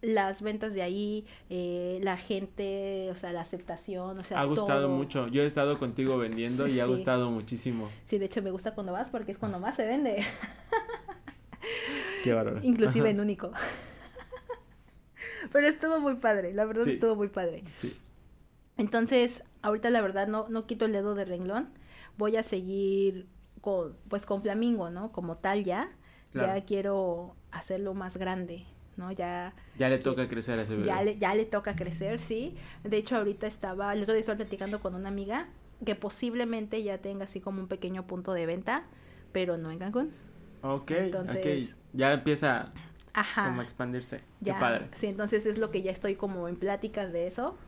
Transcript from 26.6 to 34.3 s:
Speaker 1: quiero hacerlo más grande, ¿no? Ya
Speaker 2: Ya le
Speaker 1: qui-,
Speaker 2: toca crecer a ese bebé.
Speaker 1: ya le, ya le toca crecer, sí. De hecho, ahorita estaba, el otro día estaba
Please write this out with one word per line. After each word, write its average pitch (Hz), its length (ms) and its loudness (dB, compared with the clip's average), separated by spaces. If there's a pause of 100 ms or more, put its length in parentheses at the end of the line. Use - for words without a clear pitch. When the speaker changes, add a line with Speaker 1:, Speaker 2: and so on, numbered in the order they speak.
Speaker 1:
quiero 190 720 0 (140)
hacerlo 190 440 -4
más 185 220 -6
grande, 185 480 -4 (320)
¿no? 185 160 -8
Ya 175 420 -4 (240)
Speaker 2:
Ya 127 120 6
le 131 100 6
Speaker 1:
qui-, 131 40 -10
Speaker 2:
toca 127 240 2
crecer 117 300 -2
a 113 40 0
ese 107 120 -2
bebé. 101 120 2
Speaker 1:
ya 190 160 2
le, 214 160 2
ya 202 160 2
le 220 100 4
toca 202 320 -2
crecer, 185 440 -4
sí. 233 360 -4 (280)
De 214 120 2
hecho, 214 200 2
ahorita 208 300 0
estaba, 202 460 -2
el 202 100 2
otro 214 120 4
día 220 60 6
estaba 214 180 0